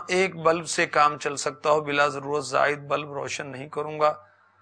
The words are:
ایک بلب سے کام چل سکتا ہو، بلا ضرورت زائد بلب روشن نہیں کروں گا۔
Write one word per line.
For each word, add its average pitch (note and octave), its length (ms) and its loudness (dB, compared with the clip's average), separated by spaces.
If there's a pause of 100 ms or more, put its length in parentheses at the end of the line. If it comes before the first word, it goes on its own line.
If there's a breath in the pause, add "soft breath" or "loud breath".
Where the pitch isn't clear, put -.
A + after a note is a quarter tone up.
ایک F#3 280 0
بلب E3 320 2
سے E3+ 180 0
کام D3 340 4
چل C#3+ 160 -4
سکتا C#3 340 -2
ہو، D3+ 120 6
بلا C#3+ 260 2
ضرورت C#3 380 -4
زائد C#3 340 2
بلب C#3+ 340 -4
روشن C#3 340 -6
نہیں C3+ 220 -10
کروں D3+ 300 -6
گا۔ D3+ 140 4 (480 soft breath)